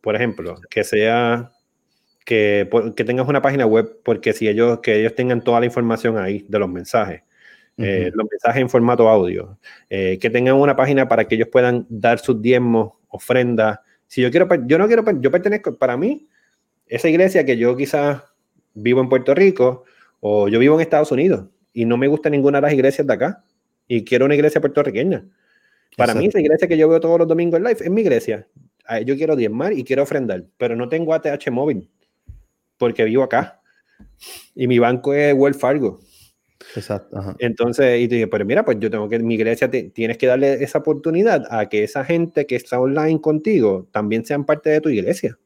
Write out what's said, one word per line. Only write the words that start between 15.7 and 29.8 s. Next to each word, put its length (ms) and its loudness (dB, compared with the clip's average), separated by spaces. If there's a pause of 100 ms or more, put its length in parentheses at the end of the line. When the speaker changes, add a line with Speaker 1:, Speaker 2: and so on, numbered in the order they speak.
Speaker 1:
para 200 0
mí, 320 -4 (580)
esa 220 -2
iglesia 360 4
que 120 2
yo 200 0
quizás 460 -2 (520)
vivo 260 0
en 80 0
Puerto 260 2
Rico 500 2 (360)
o 280 0
yo 100 2
vivo 160 6
en 60 2
Estados 320 0
Unidos 340 0 (260)
y 120 -4
no 120 0
me 120 0
gusta 220 -2
ninguna 280 2
de 40 2
las 100 2
iglesias 340 0
de 60 0
acá 320 -4 (440)
y 160 -2
quiero 220 2
una 80 2
iglesia 260 2
puertorriqueña. 640 -2 (720)
Para 180 2
mí, 100 0
Speaker 2:
Exacto. 140 0
Speaker 1:
esa 60 0
iglesia 240 2
que 80 0
yo 120 4
veo 120 4
todos 180 2
los 100 2
domingos 300 0
en 60 -2
live 160 0
es 100 -6
mi 100 0
iglesia. 460 -2 (400)
Ah, 140 -6
yo 160 -2
quiero 200 0
diezmar 360 -2
y 120 -6